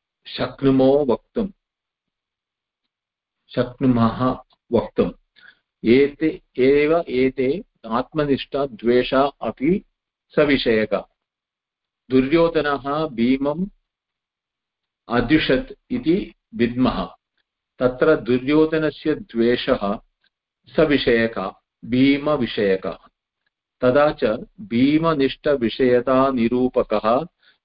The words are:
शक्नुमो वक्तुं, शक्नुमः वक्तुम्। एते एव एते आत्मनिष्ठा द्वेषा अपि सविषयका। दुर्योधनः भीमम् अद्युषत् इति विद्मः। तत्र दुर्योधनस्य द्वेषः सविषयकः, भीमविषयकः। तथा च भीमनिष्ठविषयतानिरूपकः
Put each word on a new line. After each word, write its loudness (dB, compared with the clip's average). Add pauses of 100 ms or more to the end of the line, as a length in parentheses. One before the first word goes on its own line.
(260)
शक्नुमो 0
वक्तुं, -4 (2000)
शक्नुमः 0 (320)
वक्तुम्। 0 (720)
एते 2 (160)
एव 2
एते -2 (220)
आत्मनिष्ठा -4
द्वेषा 0
अपि -4 (520)
सविषयका। 0 (1040)
दुर्योधनः 0
भीमम् -2 (1400)
अद्युषत् 0 (180)
इति -2 (200)
विद्मः। -2 (640)
तत्र 2
दुर्योधनस्य 0
द्वेषः -2 (760)
सविषयकः, 0 (320)
भीमविषयकः। 0 (880)
तथा 4
च -4 (140)
भीमनिष्ठविषयतानिरूपकः 0 (380)